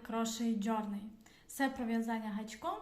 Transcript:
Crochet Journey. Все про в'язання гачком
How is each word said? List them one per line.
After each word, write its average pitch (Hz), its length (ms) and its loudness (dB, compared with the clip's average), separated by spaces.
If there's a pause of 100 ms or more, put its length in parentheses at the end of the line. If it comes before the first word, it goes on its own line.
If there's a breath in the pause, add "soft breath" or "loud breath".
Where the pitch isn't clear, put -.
Crochet 226 480 2
Journey. 202 440 0 (460 loud breath)
Все 269 220 2
про 254 160 -2
в'язання 226 440 0
гачком 220 520 -2